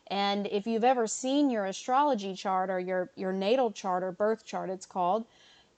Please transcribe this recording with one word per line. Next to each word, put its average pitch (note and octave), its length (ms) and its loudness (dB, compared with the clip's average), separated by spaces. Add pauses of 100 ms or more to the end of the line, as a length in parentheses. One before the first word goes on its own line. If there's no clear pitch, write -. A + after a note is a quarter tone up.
And G3+ 400 0
if G3+ 180 -2
you've A3+ 160 0
ever B3 240 4
seen C4+ 440 2
your G#3+ 160 0
astrology A#3 680 0
chart, F#3+ 340 -2
or F#3 120 -2
your, F#3 340 -2
your F#3+ 180 -4
natal G#3+ 380 2
chart, F3+ 320 -2
or F#3 80 -4
birth G#3+ 340 -2
chart, F3+ 260 -6
it's F#3+ 160 -8
called, F#3+ 380 0 (540)